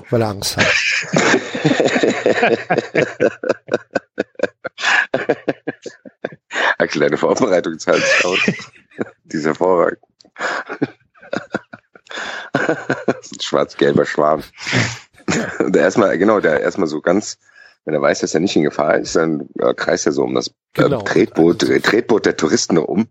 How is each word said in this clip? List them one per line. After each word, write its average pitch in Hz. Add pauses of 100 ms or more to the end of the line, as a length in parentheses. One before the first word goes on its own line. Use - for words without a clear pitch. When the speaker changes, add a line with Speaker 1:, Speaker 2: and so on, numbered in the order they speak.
(100)
Speaker 1:
weil 117
er 110
Angst 98
hat. -
Speaker 2:
<laughs> - (3500)
Axel, 85
deine 73
Vorbereitung 85
zahlt 82
sich -
aus. 90
<laughs> - (720)
Die -
ist 76
hervorragend. 85 (380)
<laughs> - (1700)
Das -
ist 64
ein -
schwarz-gelber 71
Schwan. 76 (1160)
Der 87
erstmal, 90
genau, 101
der 78
erstmal 85
so 73
ganz, 92 (460)
wenn 78
er 73
weiß, 73
dass 90
er 80
nicht 90
in 80
Gefahr 73
ist, -
dann, 80 (120)
äh, 62
kreist -
er 82
so 67
um 62
das, 64
äh, - (300)
Speaker 1:
Genau. 127
Speaker 2:
Tretboot, 85
äh, 65
Tretboot -
der 85
Touristen 85
um, 90